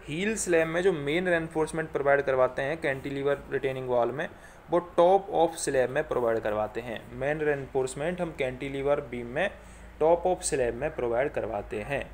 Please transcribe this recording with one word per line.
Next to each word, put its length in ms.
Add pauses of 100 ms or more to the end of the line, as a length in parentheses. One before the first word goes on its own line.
हील 300
स्लैब 300
में 160
जो 100
मेन 340
रेनफोर्समेंट 640
प्रोवाइड 300
करवाते 400
हैं 200
कैंटिलीवर 720
रिटेनिंग 380
वॉल 220
में, 160 (420)
वो 100 (180)
टॉप 340
ऑफ 260
स्लैब 320
में 180
प्रोवाइड 320
करवाते 420
हैं। 200 (140)
मेन 260
रेनफोर्समेंट 800
हम 180
कैंटिलीवर 640 (100)
बीम 160
में 220 (500)
टॉप 280
ऑफ 160
स्लैब 320
में 200
प्रोवाइड 360
करवाते 520
हैं। 200 (100)